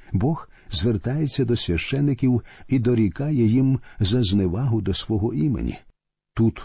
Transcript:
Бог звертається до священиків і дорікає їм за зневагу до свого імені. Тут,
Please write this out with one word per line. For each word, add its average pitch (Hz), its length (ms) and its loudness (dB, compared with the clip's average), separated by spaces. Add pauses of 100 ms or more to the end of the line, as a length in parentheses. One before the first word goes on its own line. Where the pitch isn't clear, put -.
(120)
Бог 170 380 -2 (220)
звертається 123 760 -2
до 120 100 0
священиків 127 840 0 (260)
і 131 120 2
дорікає 120 640 2
їм 131 340 4 (200)
за 113 240 0
зневагу 101 580 0
до 95 120 -2
свого 110 400 -2
імені. 131 460 -2 (540)
Тут, 113 320 0